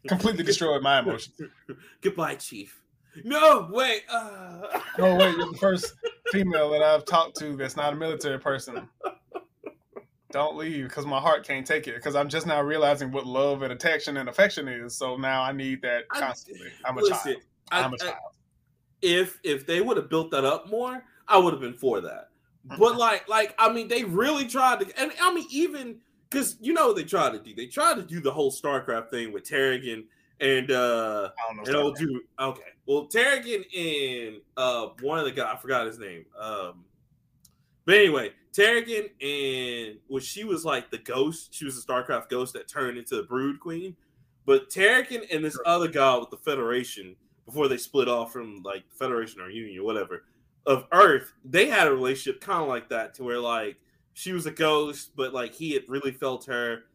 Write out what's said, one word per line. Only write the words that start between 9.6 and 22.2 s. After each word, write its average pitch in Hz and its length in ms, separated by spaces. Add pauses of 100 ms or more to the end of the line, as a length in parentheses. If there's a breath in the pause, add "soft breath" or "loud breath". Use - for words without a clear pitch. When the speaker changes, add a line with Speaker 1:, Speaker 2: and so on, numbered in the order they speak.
Speaker 1:
Don't 151 220
leave, 151 320
'cause 143 160
my 139 120
heart 151 280
can't 135 200
take 151 220
it, 120 140
'cause 143 120
I'm 143 140
just 156 180
now 151 140
realizing 143 500
what 135 140
love 135 380
and 127 100
attention 151 460
and 127 100
affection 160 400
is, 120 260
so 127 220
now 131 260
I 131 100
need 135 280
that 120 300
Speaker 2:
I, - 100
Speaker 1:
constantly. 139 480 (160)
I'm 127 140
a - 20
Speaker 2:
listen, 139 320
Speaker 1:
child. - 100 (280)
Speaker 2:
I, 175 120
Speaker 1:
I'm 127 100
a - 20
Speaker 2:
I, 180 160
Speaker 1:
child. - 80 (840)
Speaker 2:
if, 180 420
if 143 220
they 170 160
would 226 160
have 143 140
built 160 220
that 135 120
up 160 240
more, 247 340 (240 soft breath)
I 208 120
would 170 160
have 135 80
been 123 100
for 117 300
that. 64 260 (380)